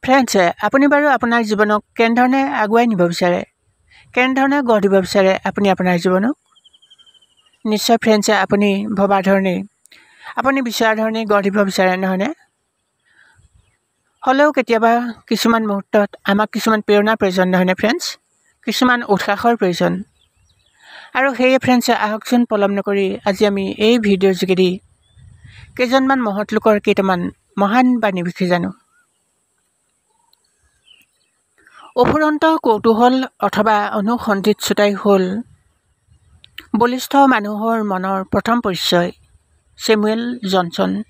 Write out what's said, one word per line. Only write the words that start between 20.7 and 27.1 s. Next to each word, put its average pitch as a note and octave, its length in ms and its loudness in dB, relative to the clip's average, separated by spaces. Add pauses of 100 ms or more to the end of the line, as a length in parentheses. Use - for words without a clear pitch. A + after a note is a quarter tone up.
আৰু C4 100 2 (100)
সেয়ে B3+ 260 2
ফ্ৰেণ্ডছ, B3 240 2 (180)
আহকচোন A3 360 0 (100)
পলম G3+ 260 2
নকৰি G3 300 -2 (200)
আজি G3+ 240 0
আমি G3 140 -4 (220)
এই A#3 80 4 (120)
ভিডিঅ'ৰ F#3+ 340 2
যোগেদি F#3 280 2 (1080)
কেইজনমান C4 480 -2
মহৎ G#3 300 -6
লোকৰ A3 200 2 (100)
কেইটামান F#3+ 360 0 (400)